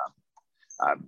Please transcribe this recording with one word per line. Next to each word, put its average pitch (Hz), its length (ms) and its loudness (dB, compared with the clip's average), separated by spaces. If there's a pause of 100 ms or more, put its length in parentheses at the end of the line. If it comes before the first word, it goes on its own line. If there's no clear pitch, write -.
(800)
a, 71 160 4 (120)